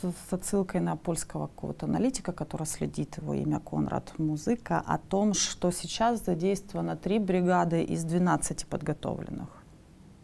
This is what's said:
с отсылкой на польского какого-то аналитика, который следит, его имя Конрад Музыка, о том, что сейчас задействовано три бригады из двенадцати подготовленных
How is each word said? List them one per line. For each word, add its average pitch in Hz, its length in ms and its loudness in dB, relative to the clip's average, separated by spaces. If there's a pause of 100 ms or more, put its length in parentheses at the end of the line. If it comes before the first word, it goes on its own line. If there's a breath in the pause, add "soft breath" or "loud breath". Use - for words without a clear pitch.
с - 300 -4
отсылкой 185 480 0
на 170 160 0
польского 160 500 -4
какого-то - 400 -6
аналитика, 196 460 0
который 160 340 -4
следит, 147 520 -4
его 147 160 -2
имя 151 260 0
Конрад - 580 -2
Музыка, 156 640 0
о 156 140 0
том, 202 340 2
что - 380 2
сейчас 226 540 0
задействовано 170 720 0
три 196 240 2
бригады 180 640 4
из 165 180 0
двенадцати 165 640 2
подготовленных - 840 -4 (760)